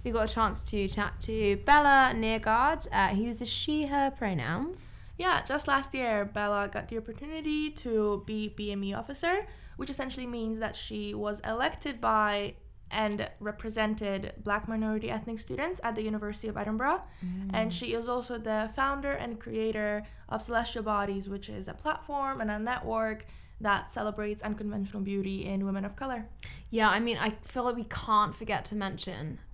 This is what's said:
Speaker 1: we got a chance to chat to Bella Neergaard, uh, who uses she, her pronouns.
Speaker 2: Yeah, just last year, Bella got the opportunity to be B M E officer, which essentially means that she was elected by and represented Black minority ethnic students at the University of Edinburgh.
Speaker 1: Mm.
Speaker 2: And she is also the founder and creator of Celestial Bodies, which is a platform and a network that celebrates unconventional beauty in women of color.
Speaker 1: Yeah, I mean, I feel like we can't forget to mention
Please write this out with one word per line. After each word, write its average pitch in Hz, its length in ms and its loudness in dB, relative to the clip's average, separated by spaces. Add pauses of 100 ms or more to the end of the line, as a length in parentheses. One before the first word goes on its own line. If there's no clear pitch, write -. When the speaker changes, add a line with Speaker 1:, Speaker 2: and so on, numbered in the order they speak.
Speaker 1:
we 247 80 0
got 220 180 4
a - 20 -2
chance 220 300 2
to 196 260 0
chat 202 340 -2
to 214 440 2
Bella 277 500 10
Neergaard, 226 760 2
uh, - 240 4
who 202 80 2
uses 233 260 -4
she, 302 380 0
her 277 240 2
pronouns. 202 1040 -2
Speaker 2:
Yeah, 359 260 2
just 285 240 -2
last 277 280 2
year, 226 300 2
Bella 208 460 0
got 214 160 -4
the 226 120 -4
opportunity 302 720 -4
to 214 560 2
be 214 220 -2
B 208 220 -6
M 196 120 -2
E 196 100 -2
officer, 339 540 0 (280)
which 269 140 -6
essentially 262 380 -4
means 226 320 -2
that 220 160 -2
she 208 400 -6
was 208 240 -2
elected 240 600 -2
by 214 540 2 (400)
and 214 360 0 (100)
represented 214 960 -2 (100)
Black 208 240 0
minority 220 420 0
ethnic 220 300 -4
students 311 420 -4
at 233 140 -2
the 214 60 -2
University 214 480 -4
of 208 80 -4
Edinburgh. 220 440 2 (240)
Speaker 1:
Mm. 190 280 -4
Speaker 2:
And 220 200 2
she 226 200 -2
is 233 160 -2
also 247 280 -2
the 220 380 0
founder 277 380 2
and 233 260 -6
creator 220 680 -2 (220)
of 220 140 -2
Celestial 226 420 0
Bodies, 202 460 0
which 196 180 -6
is 196 220 -8
a - 40 -8
platform 277 680 -2
and 214 100 0
a 208 80 -2
network 220 640 -2 (380)
that 202 280 2
celebrates 214 520 -4
unconventional 208 600 -4
beauty 196 440 -2
in 196 200 0
women 196 200 0
of 202 100 -6
color. 247 300 -4 (440)
Speaker 1:
Yeah, 220 200 6
I 196 100 6
mean, 233 180 2
I 208 120 2 (140)
feel 254 200 -4
like 240 140 0
we 226 80 -6
can't - 500 4
forget 214 300 -2
to - 100 -6
mention 175 640 -4 (140)